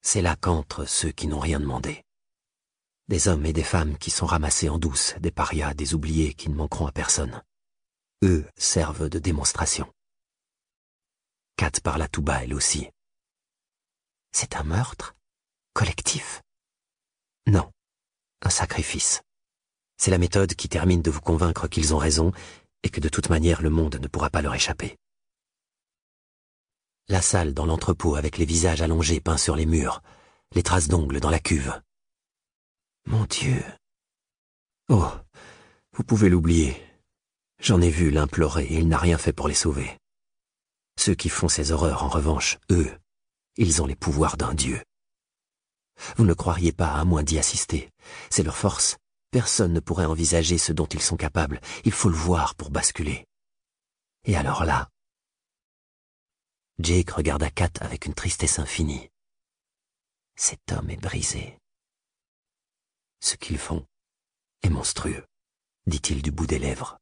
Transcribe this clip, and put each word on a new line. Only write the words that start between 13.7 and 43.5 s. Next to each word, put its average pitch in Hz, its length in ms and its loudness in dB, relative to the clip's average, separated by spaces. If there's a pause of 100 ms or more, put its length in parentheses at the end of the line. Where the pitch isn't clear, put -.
C'est - 240 -4
un 73 60 -6
meurtre ? 85 520 -4 (600)
Collectif ? - 680 -2 (1040)
Non. 95 240 4 (720)
Un 101 80 2
sacrifice. - 720 -2 (760)
C'est - 120 2
la 92 80 4
méthode 90 360 2
qui - 140 -8
termine 87 340 4
de 80 80 2
vous 73 100 -2
convaincre 80 480 2
qu'ils 78 260 0
ont 76 40 2
raison 80 340 2 (520)
et - 60 0
que - 100 -6
de 78 80 0
toute - 200 -4
manière 82 320 4
le 78 100 2
monde 78 260 2
ne 69 120 -8
pourra - 220 -4
pas - 100 -2
leur 71 140 -2
échapper. - 420 -4 (2000)
La 95 120 2
salle 87 320 2
dans 73 140 -2
l'entrepôt 80 500 0
avec 76 220 -4
les 85 80 2
visages 82 340 2
allongés 82 400 2
peints 80 160 0
sur 71 200 0
les 78 100 0
murs, 78 360 0 (500)
les 90 100 2
traces 87 260 2
d'ongles 73 320 0
dans 71 80 0
la 82 100 2
cuve. 69 400 -2 (1300)
Mon 110 200 0
Dieu. - 360 0 (1300)
Oh, 95 220 6 (840)
vous - 120 -4
pouvez 104 260 6
l'oublier. 82 520 4 (800)
J'en 90 220 6
ai 87 80 6
vu 80 200 4
l'implorer 76 540 2
et 76 140 -2
il 82 100 4
n'a 80 80 4
rien 82 220 4
fait 76 160 0
pour - 140 -2
les 71 60 -2
sauver. 69 440 -2 (1000)
Ceux 101 160 4
qui - 140 -4
font - 200 0
ces 78 240 0
horreurs, 71 300 2
en 71 60 -2
revanche, 73 500 0 (120)
eux, 82 200 4 (680)